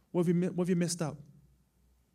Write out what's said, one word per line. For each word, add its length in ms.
What 120
have 60
you 60
me-, 140
what 160
have 40
you 80
messed 240
up? 160